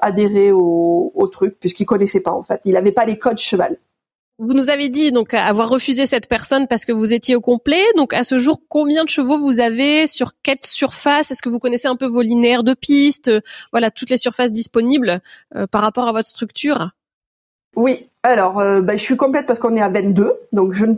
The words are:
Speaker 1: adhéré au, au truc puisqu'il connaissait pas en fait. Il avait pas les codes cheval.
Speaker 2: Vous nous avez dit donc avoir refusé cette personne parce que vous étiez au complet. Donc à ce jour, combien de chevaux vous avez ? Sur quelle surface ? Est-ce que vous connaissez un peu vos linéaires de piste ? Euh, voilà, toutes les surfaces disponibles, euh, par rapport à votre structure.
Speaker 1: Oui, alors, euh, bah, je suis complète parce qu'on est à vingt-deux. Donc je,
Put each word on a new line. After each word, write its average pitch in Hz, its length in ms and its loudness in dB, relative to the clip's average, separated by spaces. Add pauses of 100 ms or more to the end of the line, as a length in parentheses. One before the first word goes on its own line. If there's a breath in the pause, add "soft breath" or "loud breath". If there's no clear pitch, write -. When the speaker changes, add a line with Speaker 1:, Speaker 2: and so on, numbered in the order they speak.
Speaker 1:
adhéré 202 500 2
au, 170 640 2
au - 120 0
truc - 340 -2
puisqu'il 185 240 -4
connaissait 202 340 0
pas - 120 -4
en 180 120 -4
fait. - 220 -6
Il 190 100 2
avait 190 160 2
pas 226 140 2
les 220 120 -4
codes 226 200 -2
cheval. 202 400 -2 (640)
Speaker 2:
Vous 233 160 -2
nous 269 160 0
avez 285 180 -2
dit 285 220 0
donc 240 240 0
avoir 214 340 0
refusé 262 380 0
cette 240 200 -4
personne 269 400 0
parce 233 180 -4
que - 60 -4
vous 220 220 0
étiez 240 220 0
au 240 40 2
complet. 247 420 0 (140)
Donc 302 180 0
à 247 100 0
ce 254 160 0
jour, 277 280 0
combien 302 360 0
de 311 60 -4
chevaux 277 280 0
vous 277 220 0
avez ? 277 480 2
Sur - 240 -4 (100)
quelle 269 220 -2
surface ? 294 680 -2
Est-ce 262 140 -6
que 254 60 -4
vous 233 100 -4
connaissez 240 280 -2
un 254 80 -2
peu 262 120 -6
vos 240 160 0
linéaires 240 400 2
de 247 100 2
piste ? 285 540 0
Euh, 214 140 2 (300 loud breath)
voilà, 233 200 0
toutes - 180 -12
les 254 80 0
surfaces 247 340 -2
disponibles, 233 720 0 (340 loud breath)
euh, 196 120 -6
par 208 160 -2
rapport 226 240 -2
à 233 40 -2
votre 220 160 -2
structure. 240 640 -4 (840)
Speaker 1:
Oui, 247 340 0 (140)
alors, 208 360 2
euh, 196 220 2
bah, 208 160 0
je 208 60 -6
suis 262 140 0
complète 277 280 0
parce 233 140 -2
qu'on 226 160 0
est 214 60 0
à 202 80 0
vingt-deux. 202 440 2 (180)
Donc 190 220 2
je, 202 120 0 (120)